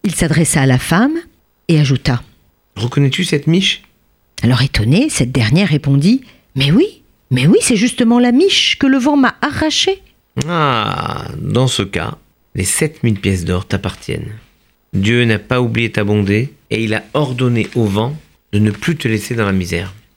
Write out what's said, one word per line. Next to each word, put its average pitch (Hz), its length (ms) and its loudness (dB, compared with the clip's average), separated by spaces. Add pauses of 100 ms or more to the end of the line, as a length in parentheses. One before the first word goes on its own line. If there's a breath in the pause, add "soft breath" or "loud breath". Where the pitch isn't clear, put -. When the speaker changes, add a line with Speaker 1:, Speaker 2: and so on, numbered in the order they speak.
Speaker 1:
Il 175 100 -2
s'adressa 160 480 2
à 135 40 4
la 127 120 4
femme 247 380 2 (520)
et 160 100 4
ajouta :« 131 440 0 (540)
Speaker 2:
Reconnais-tu 131 480 0
cette 147 220 -2
miche ? » 175 360 0 (600)
Speaker 1:
Alors 123 200 2
étonnée, 143 460 2
cette 127 240 -2
dernière 139 360 2
répondit : « 147 540 2 (340 soft breath)
Mais 139 160 2
oui, 349 300 0 (280)
mais 131 160 2
oui, 247 140 6
c'est - 160 0
justement 240 420 2
la 247 140 4
miche 359 460 2
que 277 80 2
le 269 120 4
vent 294 180 2
m'a 262 260 2
arrachée. » 311 600 -2 (460)
Speaker 2:
Ah, 117 800 -2 (100)
dans 117 300 0
ce 113 140 -2
cas, 82 340 -6 (380)
les 95 100 -2
sept - 380 -4
mille 110 180 0
pièces 95 240 0
d'or 90 220 -4
t'appartiennent. - 680 -8 (600)
Dieu 113 320 0
n'a 110 140 0
pas 127 220 -2
oublié 113 300 -2
ta 107 140 -2
bonté 104 500 0 (160)
et 110 140 -2
il 107 100 -2
a 104 80 -2 (120)
ordonné 127 600 -2
au 117 100 0
vent 110 320 -2 (360)
de 104 60 0
ne 107 120 4
plus 143 260 -4
te - 120 -6
laisser 110 260 -4
dans 110 120 -2
la 98 60 0
misère. 92 420 -4 (220)